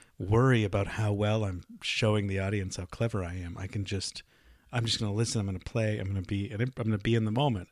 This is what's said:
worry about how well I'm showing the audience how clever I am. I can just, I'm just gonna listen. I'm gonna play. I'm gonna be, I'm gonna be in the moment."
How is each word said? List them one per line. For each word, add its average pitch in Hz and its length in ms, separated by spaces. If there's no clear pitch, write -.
worry 113 460
about 101 240
how 107 260
well 104 320
I'm 90 180
showing 107 440
the 98 120
audience 95 380
how 90 80
clever 110 380
I 87 120
am. 87 220
I 98 100
can 101 180
just, - 380
I'm 120 120
just 113 140
gonna 104 140
listen. 117 260
I'm 101 60
gonna 95 140
play. 110 400
I'm 98 80
gonna 98 160
be, 101 280
I'm 117 240
gonna 110 220
be 113 160
in 113 120
the 107 60
moment." 113 400